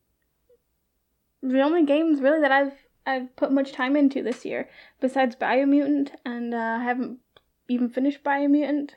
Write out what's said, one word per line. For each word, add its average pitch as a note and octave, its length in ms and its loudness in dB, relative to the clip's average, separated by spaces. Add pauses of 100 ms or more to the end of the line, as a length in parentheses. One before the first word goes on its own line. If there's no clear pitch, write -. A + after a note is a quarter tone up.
(1400)
the C4 180 2
only D#4 240 2
games D4 360 2
really D4 200 2
that C4+ 100 2
I've, C#4 220 2 (320)
I've C4 300 -4
put C4+ 160 -2
much C4+ 220 0
time C4 220 -2
into C#4+ 280 2
this - 220 -6
year, - 240 -6 (300)
besides C4 360 0
Biomutant, C#4 760 0 (160)
and, A#3+ 280 -8
uh, A3+ 260 -4
I B3 40 -6
haven't B3 360 -4 (480)
even B3 220 0
finished C4+ 340 -2
Biomutant. C#4+ 720 0